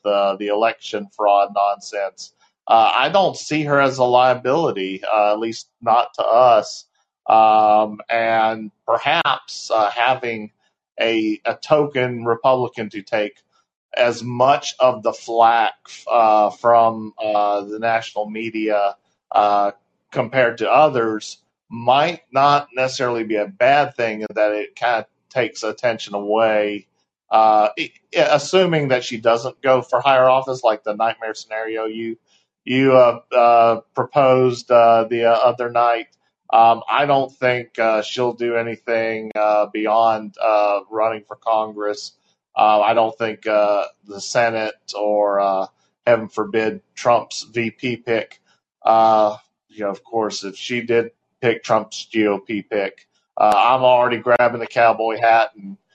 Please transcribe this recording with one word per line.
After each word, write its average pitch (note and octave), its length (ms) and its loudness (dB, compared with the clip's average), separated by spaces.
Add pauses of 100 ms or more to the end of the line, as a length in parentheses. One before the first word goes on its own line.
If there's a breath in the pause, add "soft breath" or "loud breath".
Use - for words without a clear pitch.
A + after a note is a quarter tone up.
uh, G2+ 320 0
the G2+ 120 -8
election G#2 640 -4
fraud G2+ 400 2
nonsense, G2+ 760 -6 (340)
uh, A2 280 4
I B2+ 160 0
don't F3+ 260 0
see D3+ 280 -6
her C#3+ 160 2
as C3 180 0
a B2+ 60 2
liability, B2 1000 0
uh, G#2 280 2
at G#2+ 80 -2
least A2+ 280 -8 (140)
not A#2 320 0
to - 80 -6
us. A2+ 640 2 (400)
Um, G#2+ 840 4
and A2+ 640 -2 (160)
perhaps, C#3+ 840 -4
uh, G#2 200 0
having A#2 640 -4 (480)
a, A2 440 -2
a A2+ 100 -4
token B2+ 720 -2
Republican A#2 640 -2
to G#2 120 -12
take G#2+ 400 -6 (540)
as A#2+ 260 0
much B2 560 0
of B2 240 0
the A2 100 -2
flack, A#2 600 2 (340)
uh, G#2+ 440 2
from, A2+ 680 2
uh, G#2 440 -2
the G#2 180 -12
national A2+ 500 -4
media, G#2+ 640 -4 (360)
uh, G2+ 400 0 (400)
compared B2 460 -2
to G#2+ 120 -4
others A#2 680 0 (300)
might A#2 520 0 (100)
not C#3+ 440 0
necessarily B2+ 500 -4
be G#2+ 120 -4
a G#2 100 -2
bad B2+ 500 0
thing, G#2+ 380 -4
that G#2+ 180 0
it G#2+ 240 -8
kinda A#2+ 300 -2 (240)
takes A#2 320 -4
attention A2 520 -6
away, G#2 720 -2 (440)
uh, A2 460 4
i-, D#3 160 -10 (220)
assuming D#3 720 2
that B2+ 140 0
she - 140 -10
doesn't A#2 460 -2
go C3 200 2
for B2+ 180 -2
higher C3 280 4
office, C3 340 0
like A2 220 0
the G#2+ 100 -6
nightmare A2 400 -4
scenario A2 520 -8
you, A2+ 320 -8 (460)
you, C3 280 2
uh, A#2+ 280 6 (140)
uh, A#2 460 4 (140)
proposed, B2+ 760 2
uh, A#2 340 6
the, A#2 200 -4
uh, A#2 80 4
other A#2+ 380 0
night. A#2+ 380 0 (440)
Um, A#2 360 4
I C3 180 0
don't C#3 260 0
think, B2 460 -4
uh, A2+ 240 0
she'll A#2+ 300 -4
do A#2+ 240 -4
anything, A2+ 800 -4
uh, G#2+ 360 0
beyond, A2 680 0
uh, G#2 400 0 (100)
running A2 360 -2
for G#2+ 100 -16
Congress. G#2+ 760 -6 (440)
Uh, G#2+ 240 4
I G#2+ 140 2
don't A2+ 220 0
think, A2 300 -8
uh, G#2 380 0 (200)
the G2+ 160 -16
Senate A2+ 540 -2 (200)
or, G#2 440 0
uh, F#2+ 280 0 (380)
heaven A2 240 0
forbid, A2 540 -4 (140)
Trump's - 480 -2
V A2+ 260 -6
P A#2+ 260 -8
pick. A2+ 440 -6 (420)
Uh, A2 540 2 (320)
you G#2+ 160 -12
know, G2+ 60 -4
of F#2+ 120 -14
course, G#2+ 400 -6
if F#2+ 140 -12
she B2 240 -8
did A#2 320 -2 (280)
pick A#2 220 -2
Trump's G#2+ 440 -4
G A2 200 0
O G2+ 140 0
P G2+ 220 -8
pick, - 440 -8 (300)
uh, G#2+ 200 4
I'm B2 280 2
already B2 340 2
grabbing A#2+ 420 0
the A2+ 60 -6
cowboy A2+ 520 0
hat A2+ 380 2
and G2 220 -18 (160)